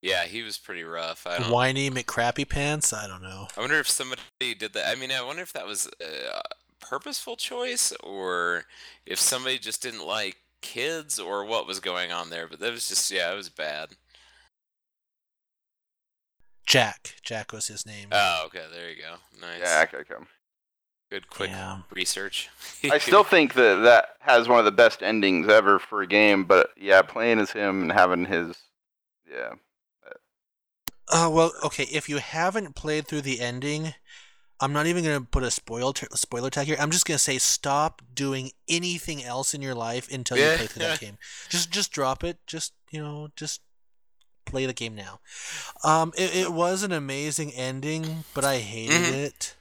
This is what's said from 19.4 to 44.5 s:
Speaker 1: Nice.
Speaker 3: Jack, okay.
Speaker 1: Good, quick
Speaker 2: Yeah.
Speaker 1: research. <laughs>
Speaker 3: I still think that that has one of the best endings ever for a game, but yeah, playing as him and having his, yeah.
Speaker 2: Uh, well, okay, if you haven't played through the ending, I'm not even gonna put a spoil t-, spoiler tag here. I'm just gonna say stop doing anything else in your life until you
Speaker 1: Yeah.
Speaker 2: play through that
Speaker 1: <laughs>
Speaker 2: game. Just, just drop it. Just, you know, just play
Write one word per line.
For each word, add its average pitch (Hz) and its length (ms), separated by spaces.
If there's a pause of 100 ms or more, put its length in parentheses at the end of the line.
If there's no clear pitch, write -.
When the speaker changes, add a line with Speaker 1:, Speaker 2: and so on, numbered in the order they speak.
Speaker 1:
Nice. 87 200
Speaker 3:
Jack, 82 340
okay. 71 200 (960)
Speaker 1:
Good, 98 180
quick 95 220
Speaker 2:
Yeah. 95 400
Speaker 1:
research. - 580 (200)
<laughs> - 220
Speaker 3:
I 147 80
still 196 260
think 156 300
that 107 280
that 117 380
has 120 280
one 120 100
of 113 60
the 104 80
best 110 300
endings 98 460
ever 101 300
for 104 240
a 92 40
game, 101 380
but 90 320
yeah, 95 260
playing 113 360
as 104 120
him 98 320
and 82 100
having 90 320
his, 85 320 (720)
yeah. 60 200 (1600)
Speaker 2:
Uh, 165 180
well, 165 220 (120)
okay, 147 180 (100)
if 156 160
you 147 100
haven't 175 560
played 151 320
through 151 140
the 135 200
ending, 147 520 (680)
I'm 135 120
not 147 140
even 175 180
gonna 147 160
put 131 220
a 120 80
spoil 120 420
t-, - 220
spoiler 123 340
tag 143 200
here. 156 120
I'm 147 120
just 160 120
gonna 151 140
say 135 180
stop 143 640 (140)
doing 135 380 (160)
anything 170 540
else 123 300
in 147 80
your 135 140
life 117 360
until 127 280
you 143 60
Speaker 1:
Yeah. 160 120
Speaker 2:
play 113 120
through - 180
that 151 140
Speaker 1:
<laughs> - 0
Speaker 2:
game. 104 180 (320)
Just, 170 200
just 196 220
drop 135 320
it. 170 220
Just, - 260 (180)
you 156 120
know, 147 340
just - 240 (880)
play 131 180